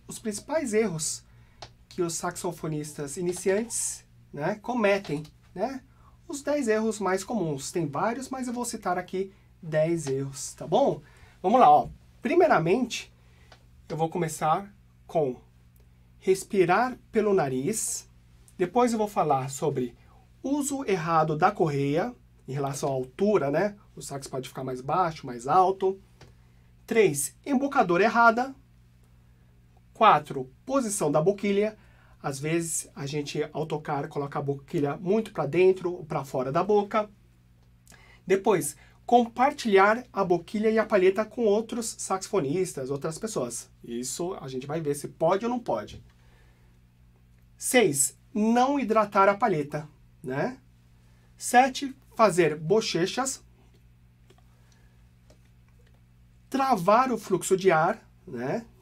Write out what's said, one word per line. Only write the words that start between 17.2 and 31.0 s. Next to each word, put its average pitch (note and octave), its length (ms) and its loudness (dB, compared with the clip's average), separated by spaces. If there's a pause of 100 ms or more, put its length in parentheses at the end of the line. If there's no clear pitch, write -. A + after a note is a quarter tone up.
nariz. C#3+ 760 -2 (480)
Depois A#3+ 320 2
eu A3+ 80 0
vou G#3+ 80 0
falar C#3 440 0
sobre C3 440 -4 (480)
uso C#4 440 -2
errado E3 500 0
da F3+ 140 2
correia, D3+ 680 0 (320)
em C3 60 -8
relação C#3 340 -4
à C3+ 40 -2
altura, C#3+ 580 0
né? F#3+ 260 0 (180)
O - 60 -18
sax C#3 260 -12
pode C3 220 -8
ficar C3+ 160 -10
mais B2+ 160 -8
baixo, D#3 460 -2
mais A#2+ 200 -10
alto. F#3+ 540 2 (840)
Três, F#3+ 580 2
embocadura B3 600 2
errada. A#3 520 4 (1400)
Quatro, D3 580 4 (140)
posição A3 480 0